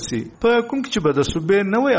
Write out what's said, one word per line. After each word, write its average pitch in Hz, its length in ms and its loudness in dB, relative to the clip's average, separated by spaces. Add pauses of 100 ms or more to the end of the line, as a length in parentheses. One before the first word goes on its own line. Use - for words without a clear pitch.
سي، 117 160 -4 (220)
په 233 260 4
کوم 277 140 -4
کې - 120 -8
چې 208 100 0
به 151 140 4
د 139 120 2
صوبې 170 280 0 (160)
نوی 254 240 2